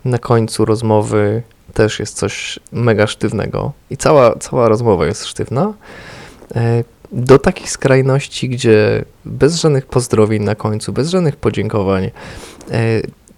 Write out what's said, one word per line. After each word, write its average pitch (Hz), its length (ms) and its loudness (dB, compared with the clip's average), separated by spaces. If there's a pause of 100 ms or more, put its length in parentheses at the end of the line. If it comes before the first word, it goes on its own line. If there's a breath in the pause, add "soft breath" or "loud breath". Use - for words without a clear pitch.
na 123 120 0
końcu 113 480 0
rozmowy 110 800 0 (300)
też 107 260 0
jest - 180 -8
coś - 420 -6 (120)
mega 107 360 2
sztywnego - 640 -4 (180)
i - 80 -10
cała, 135 380 4
cała 120 340 0
rozmowa 107 360 2
jest - 200 -4
sztywna, 180 480 -4 (840 loud breath)
e, 117 280 2 (280)
do 131 280 4
takich - 320 -6
skrajności, 131 800 0
gdzie 110 560 2 (200)
bez 135 300 0
żadnych 147 300 0
pozdrowień 110 580 0
na 104 120 0
końcu, 110 380 -6
bez 127 160 -2
żadnych 175 260 0
podziękowań, 98 720 -2
e, - 60 -6 (1300 loud breath)